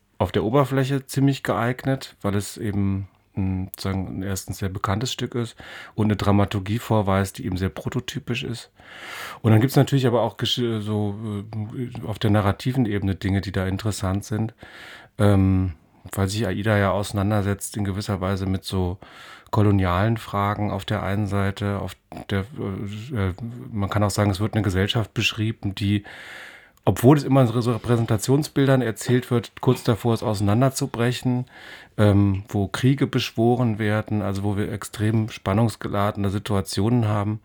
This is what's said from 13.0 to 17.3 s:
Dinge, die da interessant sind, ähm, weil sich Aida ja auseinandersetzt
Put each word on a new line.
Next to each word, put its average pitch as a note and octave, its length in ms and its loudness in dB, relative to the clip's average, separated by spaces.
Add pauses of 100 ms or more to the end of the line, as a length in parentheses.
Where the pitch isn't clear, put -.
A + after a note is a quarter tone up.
Dinge, G2 240 0
die F#2 120 -6
da F#2 140 -2
interessant F#2+ 580 -2
sind, A2 300 -4 (640)
ähm, F#2+ 540 4 (400)
weil G2 160 0
sich G#2+ 180 -2
Aida G2+ 320 2
ja G2 140 4
auseinandersetzt G2+ 840 0